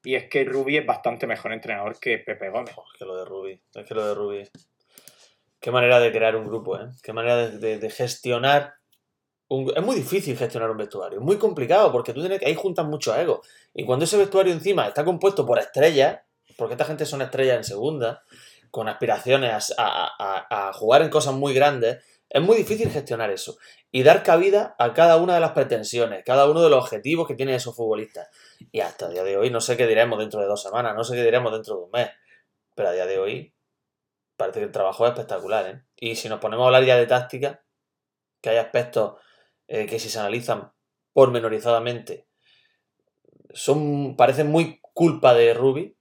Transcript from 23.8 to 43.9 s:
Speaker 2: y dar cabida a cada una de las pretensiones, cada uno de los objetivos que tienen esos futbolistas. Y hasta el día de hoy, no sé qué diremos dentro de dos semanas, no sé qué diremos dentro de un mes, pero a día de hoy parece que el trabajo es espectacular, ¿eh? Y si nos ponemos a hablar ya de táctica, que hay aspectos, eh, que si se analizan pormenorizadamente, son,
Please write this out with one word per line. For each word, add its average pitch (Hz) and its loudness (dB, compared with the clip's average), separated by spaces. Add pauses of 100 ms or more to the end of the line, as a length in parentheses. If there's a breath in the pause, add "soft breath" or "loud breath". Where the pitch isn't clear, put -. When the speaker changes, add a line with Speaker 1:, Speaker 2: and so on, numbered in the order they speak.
Speaker 2:
y 127 0
dar 156 6
cabida 190 4
a 117 2
cada 165 6
una 180 2
de 170 4
las 156 0
pretensiones, 117 -2
cada 139 4
uno 165 4
de 160 8
los 131 6
objetivos 151 -4
que 127 -8
tienen 131 -2
esos 120 -8
futbolistas. 107 -6 (420 soft breath)
Y 110 -6
hasta 87 -6
el 85 -10
día 92 -4
de 98 -2
hoy, 113 2
no 120 -2
sé 120 -2
qué 120 2
diremos 113 2
dentro 107 -6
de 101 -2
dos 101 -4
semanas, 107 -4
no 113 -4
sé 120 -6
qué 120 0
diremos 117 2
dentro 110 -8
de 90 -10
un 90 -16
mes, 117 -2 (640 soft breath)
pero 101 -4
a 87 -2
día 90 -4
de 95 -4
hoy 120 -8 (840)
parece 95 -6
que 104 -4
el - -12
trabajo 98 -2
es 123 2
espectacular, 95 -6
¿eh? - -18 (160)
Y 113 -8
si 113 -10
nos 107 -8
ponemos 110 -4
a 127 6
hablar 131 6
ya 127 6
de 120 4
táctica, 123 -2 (800)
que 110 -2
hay 113 4
aspectos, 117 -2 (480 soft breath)
eh, 107 -4
que 110 -8
si 113 -10
se 107 -8
analizan 107 -6 (400)
pormenorizadamente, 113 2 (1300)
son, 143 -2